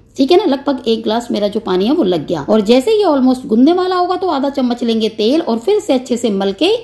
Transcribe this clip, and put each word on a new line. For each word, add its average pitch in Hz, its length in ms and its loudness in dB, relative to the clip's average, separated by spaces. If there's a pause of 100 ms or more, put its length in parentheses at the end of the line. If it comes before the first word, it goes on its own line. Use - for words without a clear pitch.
(160)
ठीक 269 140 2
है 359 80 6
ना। 427 80 0
लगभग 269 420 -2
एक 220 140 0
ग्लास 226 280 -4
मेरा 208 180 -2
जो 208 120 -4
पानी 190 260 0
है 247 60 2
वो 320 120 2
लग 170 220 -2
गया। 160 160 -4
और 214 200 2
जैसे 254 300 2
ये 415 120 2
almost 262 420 2
गूंदने 254 260 4
वाला 370 240 0
होगा 359 200 0
तो 370 120 -4
आधा 277 220 -2
चम्मच 247 340 -2
लेंगे 226 260 0
तेल 220 320 0
और 233 160 -2
फिर 392 220 0
से - 120 -2
अच्छे 254 240 -2
से 233 160 -2
मल 196 220 -2
के 359 300 2